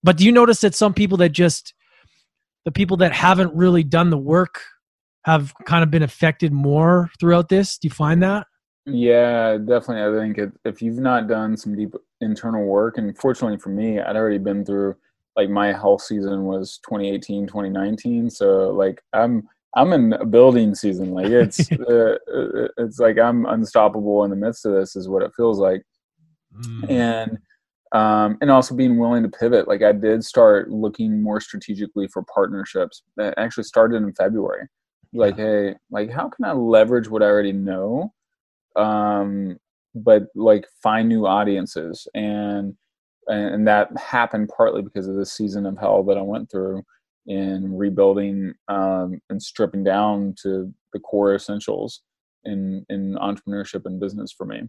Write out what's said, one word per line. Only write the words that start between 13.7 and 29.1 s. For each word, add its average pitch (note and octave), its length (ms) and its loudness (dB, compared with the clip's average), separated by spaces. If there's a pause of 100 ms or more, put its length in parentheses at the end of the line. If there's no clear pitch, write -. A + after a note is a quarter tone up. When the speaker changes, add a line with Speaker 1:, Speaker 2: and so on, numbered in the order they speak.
Speaker 2:
I'd - 160 -6
already A2 240 -2
been G2+ 260 -4
through, G2 300 -4 (400)
like, G2+ 140 0
my G2+ 240 0
health G2+ 280 2
season G2 440 -6
was F#2+ 420 -8
twenty G2+ 200 -6
eighteen, G2+ 380 -6
twenty G2 240 -8
nineteen. A2 600 -4
So, G2 400 2
like, G2 320 -2 (100)
I'm, A2+ 340 0 (280)
I'm D3+ 180 4
in A#2 200 4
a - 120 -4
building A#2 480 6
season. F#2+ 380 -4
Like, F#2 160 -4
it's, A#2+ 440 2
Speaker 1:
<laughs> - 0 -
Speaker 2:
uh, A#2 440 2 (180)
uh, A#2+ 340 -4 (120)
it's A2+ 200 -6
like A2+ 200 4
I'm A#2+ 260 4
unstoppable G#2+ 800 2
in G2+ 80 -2
the G2 40 -6
midst G#2+ 300 -6
of G#2 80 0
this F#2+ 220 -2
is F#2 120 -10
what F#2+ 140 0
it - 160 -4
feels A2+ 220 0
like. F#2+ 240 0 (840)
Speaker 1:
Mm. A2+ 240 -12
Speaker 2:
And, A2+ 480 -2 (540)
um, G#2+ 500 2
and C#3+ 80 4
also C3 240 6
being B2 240 2
willing A#2 240 2